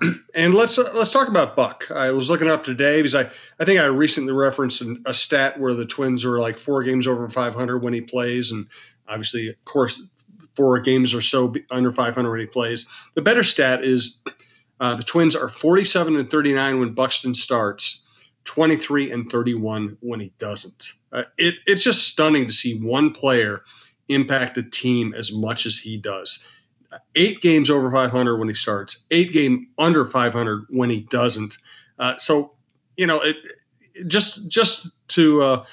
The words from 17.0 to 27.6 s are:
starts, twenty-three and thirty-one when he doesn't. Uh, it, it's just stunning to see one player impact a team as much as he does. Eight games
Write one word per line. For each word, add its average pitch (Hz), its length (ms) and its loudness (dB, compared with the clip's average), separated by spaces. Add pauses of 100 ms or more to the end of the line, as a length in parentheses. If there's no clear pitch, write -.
starts, - 680 -2 (420)
twenty-three 147 680 0
and 120 180 -6
thirty-one 110 720 -2
when 120 180 -8
he 98 200 -12
doesn't. - 560 -10 (180)
Uh, 123 100 -6 (160)
it, 170 160 2 (100)
it's 190 200 2
just - 240 2
stunning 156 380 2
to 113 60 -6
see 117 280 -2
one 135 320 2
player 117 500 0 (460)
impact 135 500 0
a 117 60 -6
team 120 500 -2
as 113 160 -6
much 110 340 -4
as 113 140 -4
he 110 180 -10
does. 98 480 -8 (720)
Eight 196 240 2
games 156 300 4